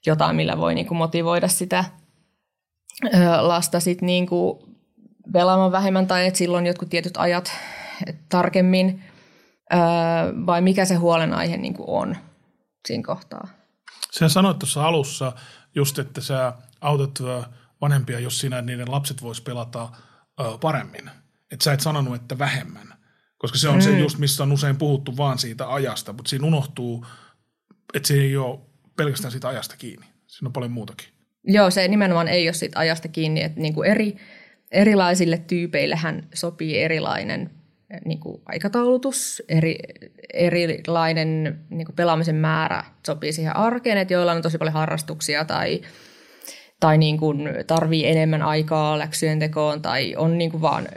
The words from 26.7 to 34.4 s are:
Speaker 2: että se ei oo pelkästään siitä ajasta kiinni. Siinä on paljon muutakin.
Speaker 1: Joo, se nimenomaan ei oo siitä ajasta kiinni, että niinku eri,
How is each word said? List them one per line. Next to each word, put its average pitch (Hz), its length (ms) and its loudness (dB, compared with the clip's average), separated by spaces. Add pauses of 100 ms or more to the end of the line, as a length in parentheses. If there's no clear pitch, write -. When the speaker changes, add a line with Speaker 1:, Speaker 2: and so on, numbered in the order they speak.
Speaker 2:
että 143 140 -2
se 147 60 4
ei 139 220 2
oo 127 340 -6 (260)
pelkästään 135 360 -2
siitä 127 160 -6
ajasta 120 300 -8
kiinni. - 280 -16 (200)
Siinä - 220 -10
on 139 40 -8
paljon 123 200 -6
muutakin. - 360 -12 (360)
Speaker 1:
Joo, 196 260 6
se 185 180 2
nimenomaan 180 400 2
ei 175 200 2
oo 170 40 -2
siitä 165 260 -6
ajasta 160 300 0
kiinni, 156 340 -2
että 160 180 -4
niinku 156 220 -2
eri, 214 340 2 (540)